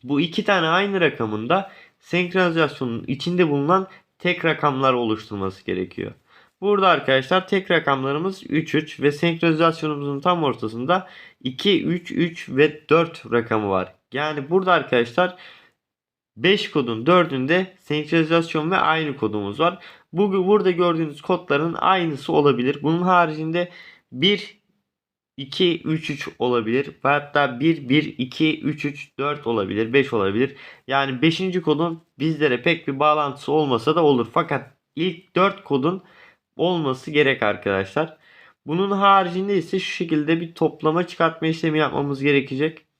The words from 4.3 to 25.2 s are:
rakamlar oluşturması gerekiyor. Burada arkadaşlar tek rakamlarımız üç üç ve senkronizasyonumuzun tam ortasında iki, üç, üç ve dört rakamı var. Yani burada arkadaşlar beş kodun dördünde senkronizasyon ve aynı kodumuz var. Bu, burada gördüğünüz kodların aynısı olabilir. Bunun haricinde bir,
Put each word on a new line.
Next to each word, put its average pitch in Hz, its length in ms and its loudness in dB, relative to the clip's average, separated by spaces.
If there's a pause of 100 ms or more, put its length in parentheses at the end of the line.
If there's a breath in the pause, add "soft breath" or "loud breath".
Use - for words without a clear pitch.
rakamlar 135 480 2
oluşturması 107 720 -4
gerekiyor. 92 480 -6 (480 soft breath)
Burada 190 280 2
arkadaşlar 139 600 2
tek 190 220 -2
rakamlarımız 156 760 0
üç 160 260 -2
üç 151 260 -2
ve 143 120 2
senkronizasyonumuzun 156 1080 0
tam 170 240 0
ortasında 127 640 -2 (340 loud breath)
iki, 143 420 0
üç, 175 260 -4
üç 170 380 -4
ve 147 400 0
dört 160 440 0
rakamı 113 380 0
var. 92 240 -2 (180)
Yani 147 380 -6
burada 185 220 2
arkadaşlar 135 640 0 (1000 loud breath)
beş 170 340 0
kodun 117 360 -2
dördünde 170 720 2
senkronizasyon 160 880 0
ve 196 60 0
aynı 156 400 0
kodumuz 104 440 -4
var. 175 180 2 (340 loud breath)
Bu, 190 340 0
burada 196 240 4
gördüğünüz 165 520 0
kodların 170 560 0
aynısı 170 540 0
olabilir. 143 500 2
Bunun 165 200 0
haricinde 175 680 0 (420 loud breath)
bir, 180 460 -2 (760)